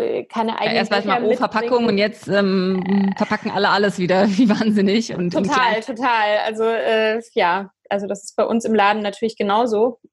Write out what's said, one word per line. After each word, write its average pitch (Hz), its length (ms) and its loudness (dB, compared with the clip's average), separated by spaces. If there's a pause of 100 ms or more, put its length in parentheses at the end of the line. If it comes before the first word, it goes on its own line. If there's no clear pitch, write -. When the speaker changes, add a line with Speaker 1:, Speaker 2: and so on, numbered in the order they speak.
(280)
Speaker 1:
keine 220 220 -4
Speaker 2:
Ja, - 80 -6
Speaker 1:
eigenen - 180 -2
Speaker 2:
erst - 140 -2
war 202 80 0
es 202 80 -2
mal 196 80 0
Speaker 1:
Becher 240 140 0
Speaker 2:
pro 240 80 2
Verpackung 233 500 0
Speaker 1:
mitbringen. - 20 2
Speaker 2:
und 202 100 2
jetzt, 214 300 -2
ähm, 190 580 0
Speaker 1:
Äh. 196 300 2
Speaker 2:
verpacken 214 340 -4
alle 196 200 0
alles 196 280 2
wieder. 185 300 2
<laughs> 190 80 0
Wie 220 140 4
wahnsinnig. 208 640 2
Und 175 180 -2
Speaker 1:
Total, 233 440 0
Speaker 2:
und 220 100 -6
Speaker 1:
total. 220 580 0
Also, 220 200 -2
äh, 226 580 0 (100)
ja, 185 380 0 (180)
also 202 180 -4
das 196 160 -8
ist - 140 -14
bei 220 80 2
uns 226 220 -2
im 220 80 0
Laden 208 260 4
natürlich 214 380 -6
genauso. 220 600 0 (140)